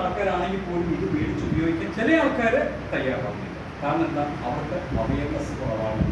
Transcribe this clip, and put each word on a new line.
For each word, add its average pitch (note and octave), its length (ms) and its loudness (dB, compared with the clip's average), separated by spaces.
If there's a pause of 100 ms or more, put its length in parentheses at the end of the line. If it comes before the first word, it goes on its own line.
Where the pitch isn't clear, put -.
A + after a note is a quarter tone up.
ആൾക്കാരാണെങ്കിൽ F#3+ 640 0
പോലും E3+ 260 0
ഇത് E3 100 -2 (100)
മേടിച്ച് - 340 0
ഉപയോഗിക്കാൻ E3 500 2
ചില A3 100 2 (140)
ആൾക്കാര് A#3+ 380 4 (320)
തയ്യാറാവുന്നില്ല. - 640 -2 (260)
കാരണം D#3 260 2
എന്താ? D3 160 0 (220)
അവർക്ക് - 320 -2 (240)
അവയർനെസ് - 580 -2
കുറവാണ്, A2 520 0